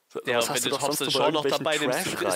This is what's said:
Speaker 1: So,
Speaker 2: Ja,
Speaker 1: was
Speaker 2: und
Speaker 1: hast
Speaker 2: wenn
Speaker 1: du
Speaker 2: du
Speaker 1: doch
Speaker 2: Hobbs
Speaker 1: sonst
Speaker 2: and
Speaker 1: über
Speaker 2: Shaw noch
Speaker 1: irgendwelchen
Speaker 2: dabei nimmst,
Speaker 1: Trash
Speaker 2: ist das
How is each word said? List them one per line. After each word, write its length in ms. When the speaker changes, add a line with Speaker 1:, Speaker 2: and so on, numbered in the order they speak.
Speaker 1:
So, 140
Speaker 2:
Ja, 120
Speaker 1:
was 60
Speaker 2:
und 60
Speaker 1:
hast 60
Speaker 2:
wenn 80
Speaker 1:
du 60
Speaker 2:
du 60
Speaker 1:
doch 60
Speaker 2:
Hobbs 160
Speaker 1:
sonst 100
Speaker 2:
and 80
Speaker 1:
über 100
Speaker 2:
Shaw 60
noch 120
Speaker 1:
irgendwelchen 420
Speaker 2:
dabei 120
nimmst, 60
Speaker 1:
Trash 100
Speaker 2:
ist 100
das 120